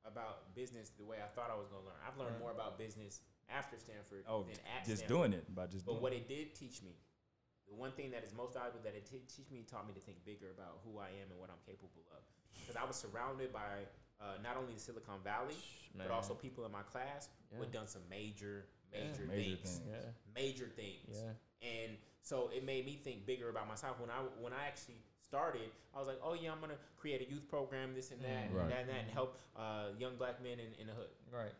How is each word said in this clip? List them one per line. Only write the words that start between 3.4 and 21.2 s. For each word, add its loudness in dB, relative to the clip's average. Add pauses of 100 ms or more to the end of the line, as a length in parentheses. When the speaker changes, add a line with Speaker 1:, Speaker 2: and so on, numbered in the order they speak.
Speaker 1:
after 0
Stanford -8
Speaker 3:
Oh, 6
Speaker 1:
than -4 (100)
at -2
Speaker 3:
just 6
Speaker 1:
Stanford. 0
Speaker 3:
doing 10
it, -2
by 2
just -2
Speaker 1:
But 2
Speaker 3:
doing 4
Speaker 1:
what 8
Speaker 3:
it. 4
Speaker 1:
it -6
did -2
teach -8
me, -10 (680)
the -12
one -2
thing -4
that -2
is -8
most -2
valuable -2
that -2
it -6
t-, -8 (100)
teach -12
me, -8
it -12
taught -4
me -6
to -8
think -14
bigger -8
about -10
who -8
I -4
am -8
and -10
what -10
I'm -14
capable -14
of. -16 (440)
'Cause -4
I 2
was 0
surrounded 0
by, 0 (320)
uh, -4
not 0
only 0
the -6
Silicon -6
Valley, 2
Speaker 2:
Shh, -10
Speaker 1:
but -4
Speaker 2:
man. 2
Speaker 1:
also 4
people -4
in -4
my -4
class -2 (220)
who -8
Speaker 2:
Yeah. -2
Speaker 1:
had -2
done 0
some -8
major, -4 (260)
Speaker 2:
Yeah. 0
Speaker 1:
major -2
Speaker 3:
Major 6
Speaker 1:
things. -2
Speaker 3:
things. -2
Speaker 2:
Yeah. -4 (220)
Speaker 1:
Major 2
things. -4